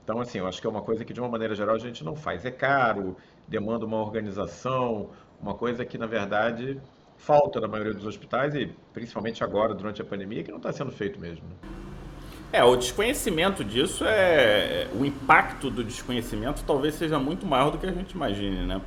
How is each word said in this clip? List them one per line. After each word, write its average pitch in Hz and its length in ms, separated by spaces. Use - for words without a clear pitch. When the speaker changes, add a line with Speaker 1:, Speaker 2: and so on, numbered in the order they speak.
Speaker 1:
então, 110 200
assim, 117 160
eu 92 80
acho 92 120
que - 80
é 110 40
uma 107 100
coisa 110 240
que, - 80
de 107 80
uma 123 80
maneira 110 260
geral, 104 200
a 113 40
gente 117 240
não 78 140
faz. 87 300
É 127 40
caro, 120 640
demanda 110 380
uma 110 140
organização, 107 1120
uma 101 140
coisa 117 320
que, 120 140
na 113 80
verdade, 113 760
falta 143 420
na 110 80
maioria 107 240
dos 98 140
hospitais 127 480
e, 110 180
principalmente 113 500
agora, 104 300
durante 98 260
a - 40
pandemia, 101 380
que - 80
não - 100
tá 196 120
sendo 135 180
feito 101 300
mesmo, 85 260
né? 85 100
Speaker 2:
É, 185 140
o 123 120
desconhecimento 196 840
disso 117 440
é, 123 840
o 131 60
impacto 147 640
do 117 160
desconhecimento 117 840
talvez 147 280
seja 156 240
muito 156 260
maior 143 260
do 165 60
que 156 80
a 185 80
gente 185 200
imagine, 101 520
né? 92 220